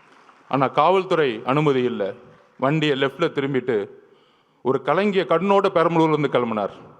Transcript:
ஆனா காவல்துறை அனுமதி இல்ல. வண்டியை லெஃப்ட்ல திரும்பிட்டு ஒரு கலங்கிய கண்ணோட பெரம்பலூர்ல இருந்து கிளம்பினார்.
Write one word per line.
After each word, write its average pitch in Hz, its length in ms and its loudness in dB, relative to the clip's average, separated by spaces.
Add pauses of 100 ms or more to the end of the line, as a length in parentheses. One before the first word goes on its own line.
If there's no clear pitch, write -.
(480)
ஆனா 131 180 0
காவல்துறை 156 800 0
அனுமதி 135 380 0
இல்ல. 104 300 -4 (460)
வண்டியை 143 440 0
லெஃப்ட்ல 143 300 -2
திரும்பிட்டு 127 560 -2 (760)
ஒரு 131 200 0
கலங்கிய 185 460 0
கண்ணோட 196 460 2
பெரம்பலூர்ல 165 340 2
இருந்து 147 200 0
கிளம்பினார். 113 420 -2 (300)